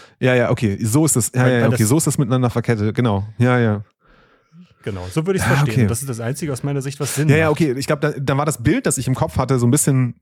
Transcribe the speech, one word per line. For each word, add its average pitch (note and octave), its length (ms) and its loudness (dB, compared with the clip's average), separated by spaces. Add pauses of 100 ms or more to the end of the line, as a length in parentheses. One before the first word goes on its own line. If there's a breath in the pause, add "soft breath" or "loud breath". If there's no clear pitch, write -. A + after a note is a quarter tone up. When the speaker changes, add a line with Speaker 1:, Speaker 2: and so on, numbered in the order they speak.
(200 loud breath)
Speaker 1:
ja, B2+ 160 2
ja, A#2+ 160 2
okay, G#2 320 -2
so C3 200 2
ist D3 120 0
das, A2+ 180 -2
ja, B2+ 80 2
Speaker 2:
Weil, B2+ 100 4
Speaker 1:
ja, A#2+ 100 2
Speaker 2:
weil A2+ 80 4
Speaker 1:
okay, B2+ 120 0
Speaker 2:
das G#2 60 2
Speaker 1:
so C#3+ 100 4
ist E3 80 -2
das D#3 100 -2
miteinander B2+ 320 0
verkettet, A2 460 -2
genau, G#2 320 0 (120)
ja, B2 200 4
ja. G#2 260 0 (1000 soft breath)
Speaker 2:
Genau, F#2 260 -8
so D#3+ 180 -4
würde F#3+ 120 0
ich's F#2+ 100 -2
Speaker 1:
Ja, C3 80 2
Speaker 2:
verstehen. C#3 200 0
Speaker 1:
okay. A#2 100 4
Speaker 2:
Das A2+ 160 -2
ist C3+ 80 -10
das A2+ 100 -8
Einzige C#3 320 -6
aus B2 100 -8
meiner C#3+ 200 -4
Sicht, C3+ 180 -8
was C#3 140 -6
Sinn D3 160 0
Speaker 1:
Ja, C#3+ 60 6
ja, D#3+ 100 4
Speaker 2:
macht. D3+ 60 2
Speaker 1:
okay. D3+ 200 2
Ich C3 140 -4
glaub, D3+ 160 -2
da, D3+ 80 0
da C#3 260 -2
war C#3+ 80 0
das D3 180 -4
Bild, G3+ 220 2
das D3+ 140 0
ich B2+ 100 -4
im C3 60 0
Kopf - 240 -4
hatte, C3+ 200 2
so A#2+ 80 2
ein A#2+ 40 4
bisschen, C3 500 2